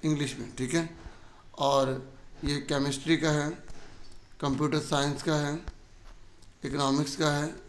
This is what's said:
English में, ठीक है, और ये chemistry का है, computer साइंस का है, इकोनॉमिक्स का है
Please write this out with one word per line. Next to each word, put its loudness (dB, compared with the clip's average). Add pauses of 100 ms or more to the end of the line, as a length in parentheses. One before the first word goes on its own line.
English 0
में, -10
ठीक -2
है, 2 (680)
और 4 (440)
ये 2
chemistry 2
का 4
है, 2 (920)
computer 2
साइंस 2
का 4
है, 0 (1000)
इकोनॉमिक्स 2
का 4
है 2 (220)